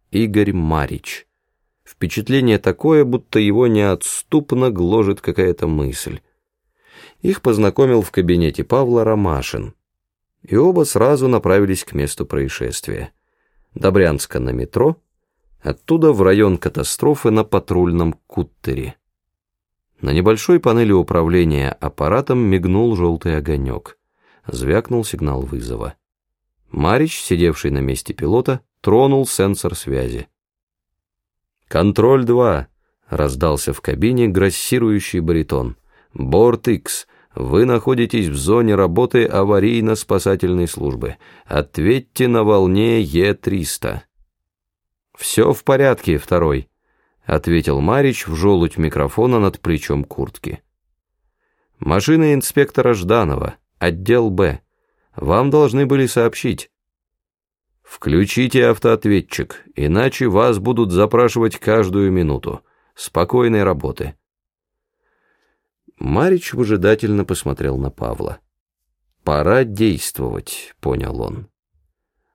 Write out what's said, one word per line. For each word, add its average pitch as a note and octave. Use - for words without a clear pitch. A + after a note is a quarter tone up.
Игорь G#2
Марич. D#2
Впечатление A2
такое, D3
будто B2
его G#2+
неотступно A#2+
гложет G2
какая-то F2
мысль. D2
Их -
познакомил A2+
в F#2
кабинете E2+
Павла A#2+
Ромашин. E2+
И -
оба E3+
сразу C3
направились G2
к -
месту C#2+
происшествия. -
До -
Брянска E2
на B1+
метро — B1+
Оттуда D#3+
в G2+
район F#2+
катастрофы A#2+
на G#2+
патрульном F2
куттере. -
На -
небольшой G#2+
панели A2+
управления E2+
аппаратом G#2
мигнул G2
жёлтый E2+
огонёк. C#2
Звякнул F#2
сигнал C#2
вызова. A#1
Марич, A#2+
сидевший E2
на C#2
месте C2+
пилота, B2
тронул C3+
сенсор G2
связи. B1+
«Контроль G#2+
два», A#2
раздался C#2+
в -
кабине A#2
грассирующий G2
баритон. D2+
«Борт A2
Икс, -
вы C#2
находитесь A#2+
в C#2+
зоне G#2
работы G#2+
аварийно-спасательной G2
службы. B1
Ответьте G2+
на A#2
волне G#2
Е F2
триста». -
«Всё -
в -
порядке, C3
второй», D#2
ответил D#2
Марич B2
в E2
жёлудь E2+
микрофона D#2+
над G2
плечом D2+
куртки. -
«Машина D3+
инспектора C3
Жданова, F2
отдел G2
Б. F2+
Вам G#2+
должны C#3+
были C#3
сообщить». A#2
«Включите A#2+
автоответчик, A2
иначе A2
вас G#2+
будут A2+
запрашивать A2+
каждую G2+
минуту. E2
Спокойной A#2
работы». D2
Марич D#3
выжидательно G#2
посмотрел C#2
на C#2
Павла. -
«Пора E2
действовать», F2
понял B1+
он. -